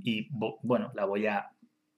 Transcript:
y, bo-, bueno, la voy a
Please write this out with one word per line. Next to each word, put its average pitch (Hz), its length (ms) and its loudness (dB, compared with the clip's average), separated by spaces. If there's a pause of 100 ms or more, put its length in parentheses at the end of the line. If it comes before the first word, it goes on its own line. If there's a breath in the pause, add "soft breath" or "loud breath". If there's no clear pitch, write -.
y, 110 260 0
bo-, 110 320 -2
bueno, 117 320 2
la 101 120 0
voy 104 220 2
a 101 240 0 (460)